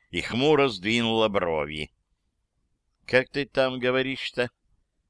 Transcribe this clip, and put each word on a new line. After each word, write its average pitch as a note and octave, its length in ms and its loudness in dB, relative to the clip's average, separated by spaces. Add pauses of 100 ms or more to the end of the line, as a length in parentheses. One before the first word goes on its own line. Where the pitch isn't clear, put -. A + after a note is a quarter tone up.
и E2+ 120 -4
хмуро C#3 480 2
сдвинула A2+ 580 0
брови. D#2 640 -2 (1120)
«Как B2+ 240 0
ты C#3 160 -6
там C3 340 -2
говоришь-то? B2+ 680 -2 (600)